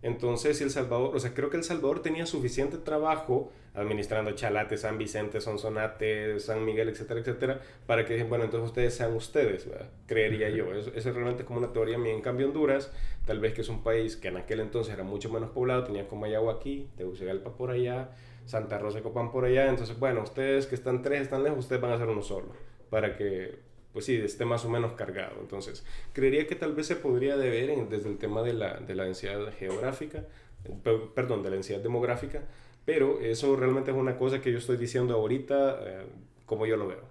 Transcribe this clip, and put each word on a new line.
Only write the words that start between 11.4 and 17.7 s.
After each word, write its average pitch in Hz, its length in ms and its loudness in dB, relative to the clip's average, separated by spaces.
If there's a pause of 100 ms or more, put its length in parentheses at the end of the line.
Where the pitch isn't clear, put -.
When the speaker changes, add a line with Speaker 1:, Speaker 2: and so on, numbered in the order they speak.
Speaker 1:
es 123 40 -8
como 117 140 -2
una 120 120 -2
teoría 113 260 2
mía. 113 160 2
En 107 60 -2
cambio, 123 280 0
Honduras, 143 420 2 (360)
tal 107 140 2
vez 113 140 2
que - 60 -4
es 117 80 -2
un 110 160 -4
país 113 320 2
que - 120 -6
en 90 100 -4
aquel 107 220 -2
entonces 110 320 -2
era 95 120 -6
mucho 101 260 -4
menos 143 200 -2
poblado, 127 340 2
tenía 101 240 -4
Comayagua 107 460 0
aquí, - 420 -6
Tegucigalpa 95 600 -6
por 127 140 -4